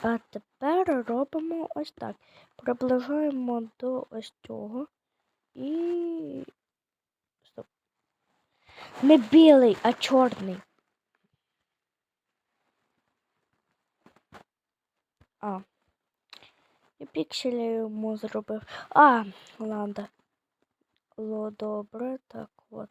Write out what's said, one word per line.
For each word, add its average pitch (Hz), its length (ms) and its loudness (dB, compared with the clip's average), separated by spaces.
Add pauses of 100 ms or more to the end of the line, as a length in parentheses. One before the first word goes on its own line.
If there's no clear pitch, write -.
а 226 160 0
тепер 285 880 -2
робимо 320 680 -4
ось 302 180 -8
так. 214 240 -12 (400)
Приближаємо 254 1040 -2 (160)
до 254 320 -6
ось 220 240 -14 (120)
цього. 226 400 -12 (680)
І... 320 920 -6 (1000)
стоп! - 240 -20 (1400)
Не 294 160 8
білий, 262 640 8
а 233 100 4
чорний. 220 640 0 (4000)
А. 196 200 -8 (1400)
І 285 80 -16
пікселі 247 580 -6
йому 220 520 -6
зробив. 214 460 -8 (280)
А, 247 340 8 (340)
ладно. 208 500 -8 (1080)
Ло, 214 340 -8
добре. 214 760 -8
Так, 226 240 -16 (200)
от 214 200 -16